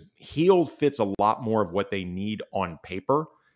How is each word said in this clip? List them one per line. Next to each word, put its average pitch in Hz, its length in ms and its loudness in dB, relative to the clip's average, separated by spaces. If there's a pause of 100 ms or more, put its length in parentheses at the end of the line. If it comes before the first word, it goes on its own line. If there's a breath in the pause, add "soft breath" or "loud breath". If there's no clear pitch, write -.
(160)
Hield 175 540 2
fits - 280 0
a 101 200 0
lot 107 240 2
more 110 200 2
of 85 100 -2
what 98 180 -2
they 95 140 -4
need 95 380 -6 (100)
on 87 300 -4
paper. 135 440 -2 (300)